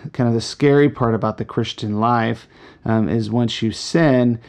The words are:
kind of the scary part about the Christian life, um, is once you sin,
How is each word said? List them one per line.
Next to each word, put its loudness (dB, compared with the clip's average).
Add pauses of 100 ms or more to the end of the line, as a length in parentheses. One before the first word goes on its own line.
(140)
kind 0
of 0
the 0
scary 4
part 0
about -2
the -6
Christian -4
life, 0 (380)
um, 0
is -2
once -2
you -2
sin, 2